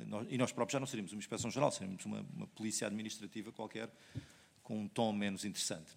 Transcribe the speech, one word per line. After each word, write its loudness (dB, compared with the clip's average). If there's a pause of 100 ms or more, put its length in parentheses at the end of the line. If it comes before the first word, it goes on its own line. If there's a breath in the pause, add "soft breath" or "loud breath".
nós, -2
e 2
nós 6
próprios 2
já 4
não 2
seríamos -2
uma -4
inspeção -2
geral, 6
seríamos -4
uma, -4
uma -4
polícia 0
administrativa -4
qualquer, -6 (760 loud breath)
com -2
um 0
tom 4
menos 2
interessante, -2